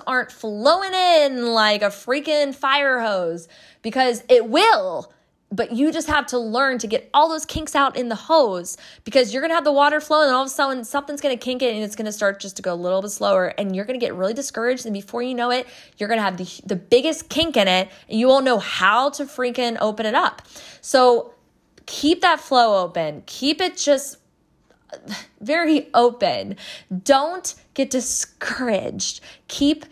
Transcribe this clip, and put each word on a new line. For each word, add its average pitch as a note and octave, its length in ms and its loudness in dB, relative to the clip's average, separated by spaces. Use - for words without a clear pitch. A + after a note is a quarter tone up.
aren't B3 240 -2
flowing D4 640 0
in D4+ 600 2
like G#3+ 280 2
a G3+ 60 2
freaking C#4+ 680 -2
fire C4+ 440 0
hose, F3+ 480 -4
because A#3+ 480 -2
it A#3+ 180 6
will. A3 640 2
But G3+ 200 -4
you C#4 200 0
just D#4+ 160 -4
have D4 200 0
to B3 120 -2
learn A#3+ 400 0
to A3+ 80 -8
get - 260 -4
all D4+ 160 6
those D#4 160 -6
kinks - 300 -8
out C#4 200 2
in B3 140 -4
the A3 60 -4
hose, G#3 600 0
because A3+ 300 2
you're C4 80 -4
gonna D#4+ 120 -2
have E4 120 0
the D4+ 80 2
water D4 260 4
flow D4+ 240 2
and C4+ 100 2
all B3+ 100 2
of C4+ 40 -6
a - 20 -10
sudden C4+ 340 -2
something's C#4+ 380 -8
gonna C4+ 160 -2
kink B3 240 -6
it A#3+ 140 0
and G#3+ 80 -4
it's G#3 120 -8
gonna G#3+ 160 -6
start G3 280 -2
just G3 160 -14
to - 60 -14
go F3+ 120 -4
a - 20 -6
little F3+ 260 -2
bit G3+ 100 -8
slower, F#3+ 360 2
and F#3+ 180 -4
you're G3+ 100 -4
gonna B3+ 140 -6
get - 160 -4
really F#3+ 180 -2
discouraged. B3 520 -4
And A3 80 -6
before G3+ 280 -8
you B3+ 140 -6
know A#3+ 160 -2
it, B3 160 -2
you're G#3 120 -4
gonna A3+ 120 0
have F#3 160 -2
the, F#3 280 -12
the G3+ 100 -4
biggest C4 540 2
kink D#4+ 260 -2
in G3+ 120 4
it F#3 220 2
and A3 100 -2
you B3 80 4
won't C4 180 6
know B3 120 2
how G#3 540 2
to C#4+ 140 -8
freaking B3 540 -4
open G#3+ 260 -2
it A3 100 -2
up. - 260 -2
So B3+ 520 4
keep E4+ 360 -2
that E4+ 180 2
flow A3+ 440 2
open. E3 420 -6
Keep D4+ 360 -4
it F4+ 160 -4
just C4+ 400 0
very D4+ 520 0
open. G3 640 2
Don't D#4 500 0
get C4+ 160 -2
discouraged. - 1300 -6
Keep D4+ 440 0